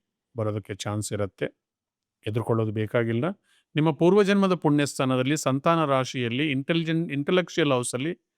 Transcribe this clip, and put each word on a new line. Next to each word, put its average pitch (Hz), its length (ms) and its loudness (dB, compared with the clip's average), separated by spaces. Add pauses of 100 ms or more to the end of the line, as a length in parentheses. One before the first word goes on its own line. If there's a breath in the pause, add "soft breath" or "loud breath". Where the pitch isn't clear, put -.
(380)
ಬರೋದಕ್ಕೆ 107 380 -4
ಚಾನ್ಸ್ 104 380 -6
ಇರುತ್ತೆ, 101 320 -4 (840)
ಎದುರ್ಕೊಳ್ಳೋದು 110 440 -2
ಬೇಕಾಗಿಲ್ಲ. 113 540 -2 (500)
ನಿಮ್ಮ 156 160 2
ಪೂರ್ವಜನ್ಮದ 190 600 4
ಪುಣ್ಯಸ್ಥಾನದಲ್ಲಿ 143 840 2
ಸಂತಾನ 156 480 0
ರಾಶಿಯಲ್ಲಿ 131 640 -2
ಇಂಟೆಲಿಜೆಂಟ್, 165 600 -2
ಇಂಟೆಲೆಕ್ಚುಯಲ್ 160 600 0
ಹೌಸಲ್ಲಿ 131 460 -2 (200)